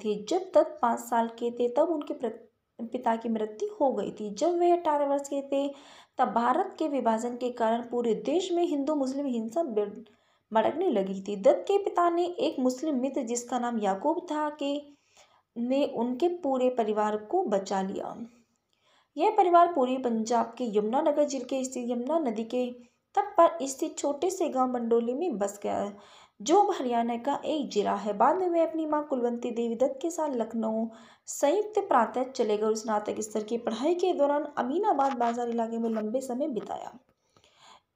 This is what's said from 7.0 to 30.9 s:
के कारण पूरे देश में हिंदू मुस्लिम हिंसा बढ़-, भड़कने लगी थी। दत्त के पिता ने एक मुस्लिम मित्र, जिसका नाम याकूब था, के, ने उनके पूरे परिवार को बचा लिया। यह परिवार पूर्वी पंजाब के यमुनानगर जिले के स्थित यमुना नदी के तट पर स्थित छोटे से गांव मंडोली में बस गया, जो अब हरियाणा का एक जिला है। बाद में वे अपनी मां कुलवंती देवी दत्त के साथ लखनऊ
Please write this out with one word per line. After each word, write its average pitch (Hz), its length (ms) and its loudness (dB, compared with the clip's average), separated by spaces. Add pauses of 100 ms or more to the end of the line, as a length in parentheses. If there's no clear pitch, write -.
के 247 120 -4
कारण 233 320 0
पूरे 240 340 0
देश 349 360 0
में 349 120 2
हिंदू 294 320 0
मुस्लिम 269 300 -2
हिंसा 240 380 -2
बढ़-, 208 460 -4 (440)
भड़कने 254 360 2
लगी 190 320 0
थी। 208 140 -6
दत्त 202 260 4
के 392 160 2
पिता 349 320 2
ने 349 160 2
एक 320 340 -2
मुस्लिम 254 360 0
मित्र, 269 260 -2
जिसका 240 380 -4
नाम 233 200 -2
याकूब 208 520 0
था, 302 180 -2
के, 285 320 -4 (760)
ने 254 280 2
उनके 254 440 0
पूरे 262 400 0
परिवार 214 480 0
को 349 260 0
बचा 196 380 0
लिया। 196 460 -8 (920)
यह 359 120 2
परिवार 349 440 6
पूर्वी 262 240 2
पंजाब 226 480 0
के 214 320 -4
यमुनानगर 285 460 2
जिले 269 200 -2
के 262 200 -4
स्थित 247 260 -6
यमुना 247 300 0
नदी 226 240 -2
के 247 440 -4 (280)
तट 403 260 0
पर 330 260 4
स्थित - 300 -6
छोटे 285 320 0
से 359 200 0
गांव 254 240 0
मंडोली 233 400 0
में 294 240 -2
बस 202 260 -4
गया, 202 300 -4 (480)
जो 311 200 6
अब 392 140 2
हरियाणा 240 420 -2
का 277 280 -2
एक 277 240 -2
जिला 196 260 0
है। 202 180 -4
बाद 262 240 4
में 370 120 0
वे 339 120 4
अपनी 320 240 0
मां 302 180 0
कुलवंती 240 480 -2
देवी 226 240 -2
दत्त 254 260 0
के 339 80 -2
साथ 311 200 -2
लखनऊ 220 580 -2 (380)